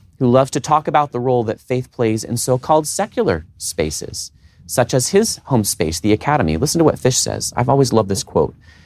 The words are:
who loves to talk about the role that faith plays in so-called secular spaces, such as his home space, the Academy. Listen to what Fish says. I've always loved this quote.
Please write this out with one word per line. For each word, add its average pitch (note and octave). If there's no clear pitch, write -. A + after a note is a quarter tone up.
who C3
loves C3
to D3
talk D3+
about D3
the B2
role B2
that A2
faith B2+
plays A2
in -
so-called D3+
secular E3+
spaces, -
such -
as B2+
his A3
home A2+
space, E2
the G#2
Academy. G#2+
Listen -
to D#3+
what C#3
Fish B2+
says. -
I've B2
always C3+
loved G#2+
this G2
quote. -